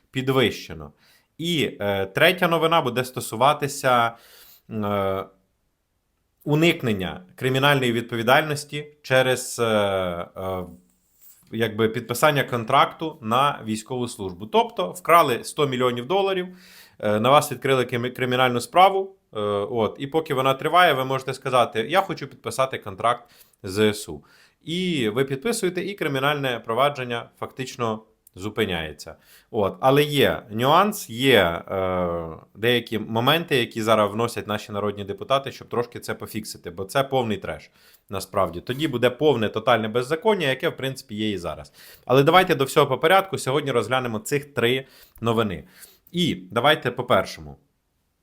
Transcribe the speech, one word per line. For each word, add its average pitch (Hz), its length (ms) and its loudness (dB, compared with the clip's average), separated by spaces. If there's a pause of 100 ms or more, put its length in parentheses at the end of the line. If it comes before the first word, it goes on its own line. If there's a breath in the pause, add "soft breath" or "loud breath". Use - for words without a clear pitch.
(100)
підвищено. 117 840 -2 (460 soft breath)
І, 156 320 -2 (100)
е, 98 260 -2
третя 175 420 2
новина 165 340 2
буде 123 220 -2
стосуватися, 123 1120 0 (540 loud breath)
е, 101 540 -2 (1200)
уникнення 117 800 0 (100)
кримінальної 131 580 2
відповідальності 139 1000 0 (100)
через, 127 560 0
е, 117 60 0
е, 95 640 0 (1200)
якби 110 360 2
підписання 123 560 0
контракту 143 760 0
на 123 440 0
військову 117 440 -6
службу. 95 380 -10
Тобто 208 440 0
вкрали 147 540 4
сто - 220 -2
мільйонів 123 400 0
доларів, 185 400 0 (520 loud breath)
е, 107 220 0
на 120 100 4
вас 143 220 4
відкрили 127 320 2
кримі-, 123 260 -4
кримінальну 123 500 0
справу, 190 560 4 (180)
е, 110 60 -4 (300)
от, 101 280 0
і 139 80 -6
поки 156 280 -2
вона 131 200 2
триває, 160 380 4
ви 131 120 0
можете 131 300 -2
сказати: 117 540 0
«Я 185 120 2
хочу 156 260 -4
підписати 123 520 -4
контракт 110 520 -2 (320 soft breath)
з 95 100 -8
З 107 220 4
С - 140 -12
У». 78 160 -14 (400 soft breath)
І 165 440 -2
ви 120 160 0
підписуєте, 180 600 -4
і 202 100 -6
кримінальне 139 720 -2
провадження 120 640 -2 (120)
фактично 117 640 -6 (320)
зупиняється. 90 800 -4 (360 soft breath)
От. 95 300 0
Але 135 220 4
є 123 480 0
нюанс, 151 600 2
є, 120 300 4
е, 90 840 0 (280)
деякі 117 440 -2
моменти, 135 580 0
які 113 260 -2
зараз 107 300 4
вносять 110 340 -4
наші 104 260 -6
народні 101 320 -4
депутати, 110 480 -4
щоб - 160 -18
трошки 117 320 -4
це - 140 -8
пофіксити, - 560 -12
бо 90 140 -10
це 135 200 -2
повний 123 320 0
треш, 82 340 -10 (400 soft breath)
насправді. 92 500 -4
Тоді 139 280 -4
буде 120 220 2
повне 120 380 2
тотальне 110 400 0
беззаконня, 156 580 0
яке, 131 220 -2
в 139 80 -4
принципі, 131 380 -8
є 107 160 -2
і 98 80 -2
зараз. 76 340 -10 (340 loud breath)
Але 131 160 6
давайте 170 320 4
до 135 100 0
всього 143 220 4
по 127 120 -2
порядку. 185 400 2
Сьогодні 135 320 -2
розглянемо 120 480 -2
цих 139 360 -6
три 123 320 0 (340 soft breath)
новини. 110 440 0 (480 loud breath)
І 170 220 0 (160)
давайте 131 400 2
по-першому. 87 640 -2 (680)